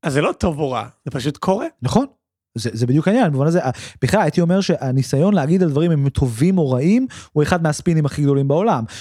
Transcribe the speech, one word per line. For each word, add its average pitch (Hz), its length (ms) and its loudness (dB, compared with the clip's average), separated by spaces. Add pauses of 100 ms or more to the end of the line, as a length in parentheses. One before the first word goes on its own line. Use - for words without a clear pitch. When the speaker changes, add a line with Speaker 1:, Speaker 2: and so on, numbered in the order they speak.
Speaker 1:
אז 156 100 -2
זה 139 80 2
לא 180 180 0
טוב 165 220 -2
או 139 100 -2
רע, 113 140 -4 (200)
זה 139 60 -10
פשוט 139 260 -4
קורה. 214 300 0 (160)
Speaker 2:
נכון. 214 240 2 (520)
זה, 113 140 -4
זה 117 140 -2
בדיוק 147 220 2
העניין, 214 220 2
במובן 139 160 0
הזה, 165 180 0
ה-, 127 60 0 (320)
בכלל, 196 180 2
הייתי 165 200 0
אומר 175 200 2
שהניסיון 143 720 0
להגיד 170 280 2
על 175 80 2
דברים 160 220 0
אם 151 100 2
הם 139 60 0
טובים 139 500 0
או 147 120 0
רעים, 185 360 2 (260)
הוא 151 100 2
אחד 170 200 2
מהספינים 160 440 0
הכי 143 160 -4
גדולים 139 260 2
בעולם. 156 360 0 (160)